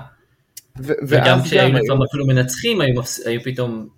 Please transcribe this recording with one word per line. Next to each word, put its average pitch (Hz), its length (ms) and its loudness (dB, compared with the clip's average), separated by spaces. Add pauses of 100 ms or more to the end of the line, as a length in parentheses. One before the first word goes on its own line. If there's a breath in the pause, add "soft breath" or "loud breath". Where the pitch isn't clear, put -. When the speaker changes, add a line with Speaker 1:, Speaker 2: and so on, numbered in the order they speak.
(800)
Speaker 1:
ו-, 139 140 -4 (140)
Speaker 2:
וגם 127 300 4
Speaker 1:
ואז 127 60 0
Speaker 2:
כשהיו 135 180 2
Speaker 1:
גם 131 140 4
Speaker 2:
לפעמים 131 260 2
Speaker 1:
היו 123 80 2
Speaker 2:
אפילו 139 180 -4
מנצחים, 135 540 0
היו 123 200 0
מפס-, - 260 -10
היו 117 160 -4
פתאום 120 440 -8 (100)